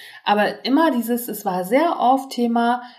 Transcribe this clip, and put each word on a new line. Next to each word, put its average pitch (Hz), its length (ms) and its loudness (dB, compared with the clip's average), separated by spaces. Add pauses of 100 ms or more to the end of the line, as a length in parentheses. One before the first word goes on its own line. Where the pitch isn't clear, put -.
(260)
Aber 208 400 0
immer 302 240 2
dieses, 240 380 -2
es 208 180 -10
war 185 180 -2
sehr 277 360 2
oft 269 320 2
Thema, 240 500 0 (180)